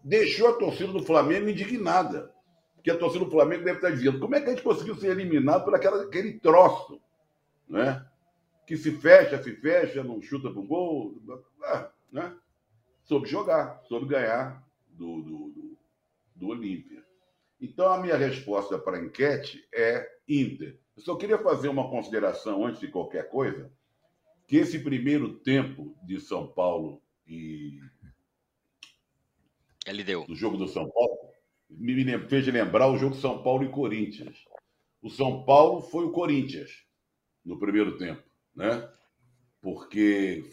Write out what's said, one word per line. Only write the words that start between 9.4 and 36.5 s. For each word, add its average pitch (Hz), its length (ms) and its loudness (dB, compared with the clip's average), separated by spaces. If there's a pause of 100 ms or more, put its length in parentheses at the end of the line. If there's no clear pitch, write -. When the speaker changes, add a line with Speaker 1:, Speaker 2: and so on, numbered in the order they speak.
Speaker 1:
se 117 140 -10
fecha, 151 480 0
não 117 160 -8
chuta 131 300 -8
pro 98 120 -10
gol", 151 540 -4 (460)
ah, - 280 -6 (220)
né? 175 240 -10 (680)
Soube 139 240 -2
jogar, 156 600 -2
soube 120 180 -6
ganhar 131 560 -2 (260)
do, 82 340 -12
do, 78 280 -14
do, - 280 -18 (580)
do 90 120 -10
Olímpia. 104 540 -10 (580)
Então, 180 300 0
a 185 80 2
minha 175 180 0
resposta 101 640 -2
para 90 200 -4
a 85 40 -8
enquete 127 680 -4
é 117 340 0 (220)
Inter. 135 500 -2 (180)
Eu 107 60 -20
só 170 140 -6
queria 208 220 0
fazer 147 300 0
uma 135 200 -2
consideração 104 760 -2
antes 120 160 -4
de - 80 -10
qualquer - 420 -8
coisa: 120 420 -4 (760)
que 143 100 2
esse 165 240 2
primeiro 135 580 -2
tempo 127 640 -2
de 90 180 -8
São 85 260 -8
Paulo 85 540 -2 (260)
e 78 540 -14 (2000)
Speaker 2:
L 101 160 -10
D 92 140 -4
U. 80 100 -8
Speaker 1:
do 85 80 -10
jogo 95 220 -4
do 95 100 -4
São - 240 -6
Paulo 117 280 0 (520)
me, 117 240 -4
me 131 100 0
lem-, 123 240 -4
fez 135 180 2
lembrar 120 420 4
o 127 100 2
jogo 135 160 0
São 123 280 -4
Paulo 131 220 2
e 131 60 -6
Corinthians. 110 720 -6 (560)
O 110 100 -14
São 131 340 -2
Paulo 156 380 8
foi 170 240 -4
o - 40 -2
Corinthians 147 720 -4 (600)